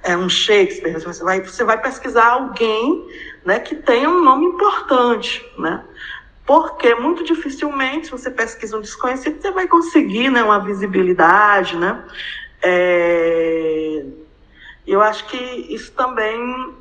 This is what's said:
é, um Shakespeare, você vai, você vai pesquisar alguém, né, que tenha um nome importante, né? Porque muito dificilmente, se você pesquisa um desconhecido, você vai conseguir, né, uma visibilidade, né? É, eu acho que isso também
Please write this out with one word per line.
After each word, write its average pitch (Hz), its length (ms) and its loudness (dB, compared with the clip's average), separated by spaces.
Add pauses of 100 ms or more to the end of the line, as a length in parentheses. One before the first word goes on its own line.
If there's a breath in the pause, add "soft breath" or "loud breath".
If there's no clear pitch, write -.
é, 180 120 0
um 180 120 -2
Shakespeare, 185 640 2
você 170 320 -8
vai, 190 160 0
você - 240 -6
vai 220 180 2
pesquisar 240 420 0
alguém, 233 800 0 (400 loud breath)
né, 196 140 2
que - 160 -8
tenha 269 340 2
um 349 140 4
nome 277 240 6
importante, 254 1000 0 (140)
né? 160 260 -6 (640 loud breath)
Porque 285 480 4
muito 320 300 -2
dificilmente, 294 840 -4
se - 60 -14
você 247 180 -8
pesquisa 226 460 -6
um 214 40 -4
desconhecido, 262 600 -6
você 392 80 -4
vai 370 160 -2
conseguir, 262 640 2
né, 240 140 4
uma 208 160 4
visibilidade, 190 1160 2
né? 190 280 -2 (580 loud breath)
É, 165 1400 2 (840 loud breath)
eu 196 140 2
acho 214 260 0
que - 100 -10
isso 247 560 -10
também 254 880 -4